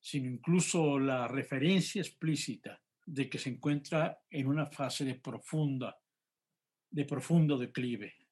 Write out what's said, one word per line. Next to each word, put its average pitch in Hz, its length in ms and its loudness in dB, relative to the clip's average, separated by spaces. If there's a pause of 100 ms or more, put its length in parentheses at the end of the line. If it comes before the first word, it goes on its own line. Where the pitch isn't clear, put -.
sino 131 280 -4
incluso 156 680 2
la 131 300 2
referencia 143 720 0
explícita - 760 -4 (260)
de 139 220 -2
que - 100 -6
se - 120 -4
encuentra 143 720 0 (100)
en 139 160 -2
una 143 200 2
fase 143 380 -4
de 131 100 -2
profunda, 127 840 -4 (960)
de 143 140 -2
profundo 147 520 4
declive 120 580 -4 (180)